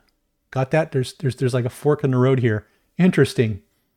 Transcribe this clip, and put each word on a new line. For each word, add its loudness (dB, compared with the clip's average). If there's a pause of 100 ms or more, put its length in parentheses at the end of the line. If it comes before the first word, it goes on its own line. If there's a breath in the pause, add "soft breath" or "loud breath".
(520)
Got -6
that? 0
There's, -4
there's, -6
there's -2
like -2
a -6
fork -2
in 0
the 0
road 2
here. -2 (320)
Interesting. 2 (340)